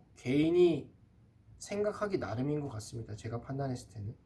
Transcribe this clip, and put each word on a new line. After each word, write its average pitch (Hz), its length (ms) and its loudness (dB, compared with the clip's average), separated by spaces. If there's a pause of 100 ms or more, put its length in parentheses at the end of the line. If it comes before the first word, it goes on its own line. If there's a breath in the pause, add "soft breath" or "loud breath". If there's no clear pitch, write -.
(160)
개인이 160 720 4 (680)
생각하기 104 640 -2
나름인 127 420 0
것 143 80 -6
같습니다, 110 460 -8
제가 117 260 -6
판단했을 131 480 -6
때는. 107 260 -8 (100)